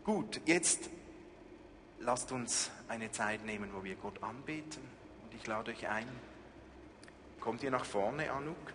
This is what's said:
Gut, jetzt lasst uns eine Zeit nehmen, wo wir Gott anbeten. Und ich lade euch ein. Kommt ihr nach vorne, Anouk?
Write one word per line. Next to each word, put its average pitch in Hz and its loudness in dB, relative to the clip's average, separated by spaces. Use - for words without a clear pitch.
Gut, - 4
jetzt - 6
lasst 123 4
uns 123 2
eine 113 -2
Zeit 107 2
nehmen, 104 -2
wo 95 -2
wir 92 -2
Gott 101 -6
anbeten. 151 -4
Und - -12
ich 113 -8
lade 113 0
euch 107 -4
ein. 110 2
Kommt 113 0
ihr 135 4
nach 123 4
vorne, 123 4
Anouk? 143 0